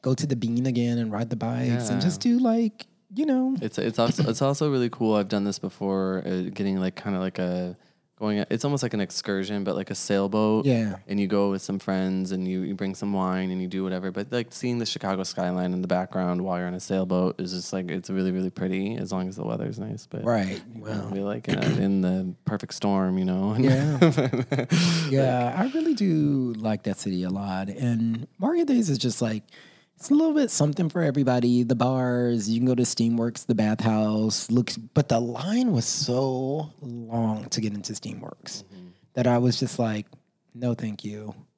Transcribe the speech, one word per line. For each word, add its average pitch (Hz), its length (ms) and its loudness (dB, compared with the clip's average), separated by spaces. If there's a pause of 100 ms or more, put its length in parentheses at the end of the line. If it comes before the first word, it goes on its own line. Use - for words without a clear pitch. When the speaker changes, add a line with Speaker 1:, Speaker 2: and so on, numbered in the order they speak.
Speaker 1:
go 127 120 2
to 156 120 -2
the 135 100 0
Bean 120 300 0
again 120 320 2
and 110 140 -2
ride 113 180 -4
the 120 60 -2
bikes 120 540 0
and 123 100 0
Speaker 2:
Yeah. 143 80 2
Speaker 1:
just 160 120 -2
do, 240 180 4
like, 233 480 2 (280)
you 294 120 0
know. 262 340 2
Speaker 2:
It's, - 180 -4
it's 113 200 0
also, 127 300 2
it's 113 140 0
also 143 280 2
really 127 200 2
cool. 110 240 2
I've 101 140 2
done 101 160 0
this 101 140 -2
before, 95 680 -2
uh, 92 180 -2 (120)
getting, 98 260 0
like, 92 160 -2
kinda 98 220 -4
like 92 200 -4
a, 90 380 -2 (420)
going, 104 300 0
it's 117 160 -2
almost 143 180 0
like 117 120 -2
an 104 60 0
excursion, 98 640 -2
but, 95 120 -2
like, 98 140 -6
a 101 40 -4
sailboat. 107 720 2
Speaker 1:
Yeah. 113 320 2 (100)
Speaker 2:
And 101 140 -2
you 98 60 0
go 101 240 2
with 95 100 -2
some 98 180 -4
friends 95 540 -2
and 92 160 -2
you, 92 140 -2
you 92 120 -4
bring 95 200 -4
some 101 180 -4
wine 92 380 0
and 92 100 -2
you 92 80 -4
do 95 160 -4
whatever. 92 260 -4
But, 98 220 -6
like, 120 220 -4
seeing 123 240 -2
the 113 80 -4
Chicago 95 360 -4
skyline 90 520 -2
in 92 80 -2
the 92 60 -4
background 90 520 -2
while 90 180 -2
you're 90 100 -4
on 90 60 -6
a 92 60 -8
sailboat 92 600 0
is 90 120 -6
just, 90 220 -8
like, 90 160 -4
it's 90 180 -6
really, 92 240 0
really 92 180 -2
pretty 95 460 -4
as 95 160 -6
long 92 160 -2
as 95 80 -8
the - 80 -6
weather's 110 340 -4
nice. 107 300 -8
But 110 160 -8
Speaker 1:
Right. 104 380 0 (120)
Speaker 2:
you 110 100 -14
gotta 107 240 -6
Speaker 1:
Wow. - 20 -8
Speaker 2:
be, 98 100 -4
like, 104 280 -4
in - 100 0
a, 104 80 0 (120)
in 98 220 2
the 92 320 0 (140)
perfect - 280 -4
storm, 95 440 0
you 92 80 0
know? 95 300 0
<laughs> - 20 0
Speaker 1:
Yeah. 135 420 2
Speaker 2:
Like 131 720 2 (380)
Speaker 1:
Yeah, 127 480 2
I 226 160 2
really 320 200 2
do 147 640 2
like 107 260 -2
that 98 140 -2
city 92 260 -2
a 90 60 -2
lot. 98 380 -4
And 117 580 0 (120)
Market 311 300 2
Days 240 200 4
is 139 100 2
just, 120 220 0
like, 110 220 -2 (560)
it's - 120 -6
a 285 40 6
little 311 200 4
bit 285 160 4
something 151 400 2
for 175 120 -2
everybody. 123 600 4
The 123 120 2
bars, 123 760 2
you 113 80 2
can 123 80 2
go 127 80 4
to 123 80 2
Steamworks, 117 640 0
the 120 80 2
bathhouse. 107 960 2
Look, 117 220 2 (200)
but 147 160 4
the 117 100 4
line 180 540 0
was 123 140 2
so 131 840 0 (140)
long 113 640 -2
to - 160 -4
get 107 100 -2
into 104 220 -8
Steamworks - 720 -12
Speaker 2:
Mm-hmm. - 240 -20 (260)
Speaker 1:
that 127 120 0
I 120 120 4
was 123 200 2
just - 200 -4
like, 107 260 -2 (500)
"No, 120 200 -2
thank 110 280 -8
you. 104 320 -10 (240)